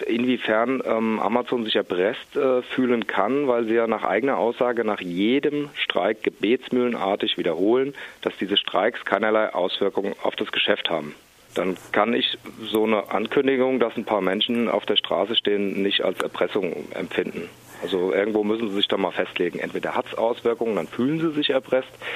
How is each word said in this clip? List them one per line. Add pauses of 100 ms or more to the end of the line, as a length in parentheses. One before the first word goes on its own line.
inwiefern,
ähm,
Amazon
sich
erpresst,
äh,
fühlen
kann,
weil
sie
ja
nach
eigener
Aussage
nach
jedem
Streik
gebetsmühlenartig
wiederholen, (260)
dass
diese
Streiks
keinerlei
Auswirkungen
auf
das
Geschäft
haben. (400)
Dann (140)
kann
ich (240)
so
eine
Ankündigung,
dass
ein
paar
Menschen
auf
der
Straße
stehen,
nicht
als
Erpressung
empfinden. (320)
Also
irgendwo
müssen
sie
sich
da
mal
festlegen.
Entweder
hat's
Auswirkungen,
dann
fühlen
sie
sich
erpresst. (260)